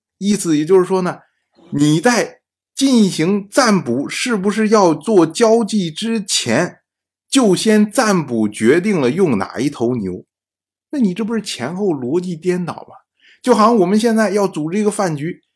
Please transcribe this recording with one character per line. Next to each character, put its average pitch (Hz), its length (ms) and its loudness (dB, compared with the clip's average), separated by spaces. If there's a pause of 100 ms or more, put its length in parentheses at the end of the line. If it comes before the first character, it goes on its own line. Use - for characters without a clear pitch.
(180)
意 202 180 0
思 160 220 0
也 156 80 -2
就 190 120 4
是 180 60 4
说 185 160 -2
呢， 175 200 -6 (520)
你 151 260 2
在 226 420 0 (340)
进 240 360 4
行 190 360 -2
占 208 380 2
卜 123 240 -4
是 - 260 -6
不 196 160 -2
是 214 200 0
要 190 240 4
做 170 320 2
交 226 360 2
祭 196 280 -4
之 220 340 -6
前， - 540 -2 (500)
就 220 260 2
先 208 340 2
占 202 380 0
卜 110 220 -2
决 120 320 2
定 196 180 -2
了 123 120 2
用 156 260 0
哪 95 220 -6
一 135 100 -2
头 123 260 -2
牛， 92 300 -8 (680)
那 302 80 -6
你 202 140 2
这 214 100 -6
不 226 120 -4
是 214 80 -4
前 156 340 -10
后 202 120 -2
逻 139 300 -4
辑 180 160 -6
颠 180 300 -4
倒 147 80 -8
吗？ - 240 -20 (460)
就 247 120 2
好 208 120 4
像 240 100 2
我 180 80 4
们 208 160 2
现 226 160 0
在 214 140 2
要 202 180 0
组 160 220 -6
织 196 80 -4
一 214 40 0
个 208 80 0
饭 190 240 -2
局， 147 280 -8 (140)